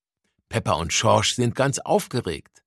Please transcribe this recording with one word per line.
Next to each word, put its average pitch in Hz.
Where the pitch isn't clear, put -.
Peppa 110
und 82
Schorsch 107
sind 120
ganz 135
aufgeregt. -